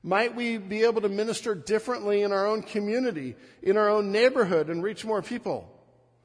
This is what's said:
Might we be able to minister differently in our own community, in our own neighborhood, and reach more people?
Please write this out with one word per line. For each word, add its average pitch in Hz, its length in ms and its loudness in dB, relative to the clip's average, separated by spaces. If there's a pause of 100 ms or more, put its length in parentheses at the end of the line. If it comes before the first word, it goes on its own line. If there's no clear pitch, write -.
Might 214 300 0
we 233 240 -2
be 208 260 -2
able 226 180 2
to 202 80 0
minister 214 440 -2
differently 208 680 -2
in 202 100 0
our 196 160 2
own 214 140 0
community, 208 760 -4 (260)
in 196 160 2
our 214 120 4
own 208 220 2
neighborhood, 208 580 4
and 170 120 -2
reach 202 220 -6
more 220 180 -2
people? 165 480 -6 (560)